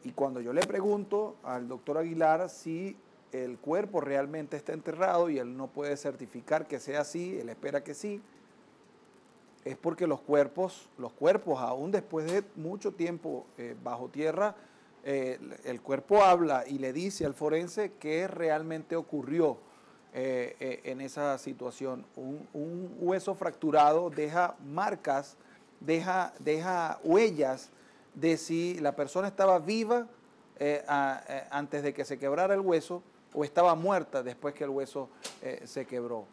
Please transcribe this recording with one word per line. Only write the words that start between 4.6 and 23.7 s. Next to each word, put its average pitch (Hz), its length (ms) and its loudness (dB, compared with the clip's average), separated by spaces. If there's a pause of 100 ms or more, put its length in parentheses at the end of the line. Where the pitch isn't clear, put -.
enterrado, 170 580 2
y 143 80 0
él 123 180 -6
no 135 120 -8
puede 143 280 -4
certificar 139 720 -4
que 160 140 -6
sea 147 220 -2
así, 175 360 -4
él 117 100 -8
espera 143 360 -4
que 143 100 -10
sí, 208 260 -8 (1400)
es 131 140 -8
porque 165 280 -2
los 143 140 0
cuerpos, 147 760 2
los 123 160 -8
cuerpos, 170 440 2
aún 131 320 -2
después 165 400 -2
de 196 140 0 (100)
mucho 190 380 -6
tiempo, 170 540 -6 (100)
eh, 120 260 -10
bajo 120 260 -8
tierra, 160 460 0 (500)
eh, 131 360 -2 (240)
el 123 160 -8
cuerpo 139 420 4
habla 170 440 6
y 139 100 -6
le 131 160 -2
dice 175 320 -4
al 143 80 0
forense 170 680 0
qué 160 300 -2
realmente 160 680 -2
ocurrió, 156 640 0 (560)
eh, 127 480 -2
eh, 131 240 -6
en 131 160 -8
esa 139 380 -4
situación. 127 680 -8 (100)
Un, 135 380 -10
un 170 480 -8
hueso 185 340 0
fracturado 160 760 4